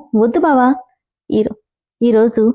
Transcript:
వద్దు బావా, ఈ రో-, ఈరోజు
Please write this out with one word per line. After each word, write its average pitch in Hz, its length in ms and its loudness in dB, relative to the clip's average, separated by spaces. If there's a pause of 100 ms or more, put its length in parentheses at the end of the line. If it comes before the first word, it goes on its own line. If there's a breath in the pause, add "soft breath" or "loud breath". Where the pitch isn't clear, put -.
(140)
వద్దు 233 260 0
బావా, 269 280 2 (600)
ఈ 214 120 0
రో-, 214 180 -8 (400)
ఈరోజు 226 420 0 (120)